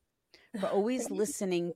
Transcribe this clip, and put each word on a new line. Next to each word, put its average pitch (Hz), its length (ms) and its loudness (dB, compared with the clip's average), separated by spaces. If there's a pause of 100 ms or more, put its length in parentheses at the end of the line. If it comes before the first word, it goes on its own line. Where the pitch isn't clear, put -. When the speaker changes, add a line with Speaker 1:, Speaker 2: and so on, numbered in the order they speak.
(600)
Speaker 1:
for 190 80 0
Speaker 2:
<laughs> - 80 0
Speaker 1:
always 233 360 2
listening 185 640 0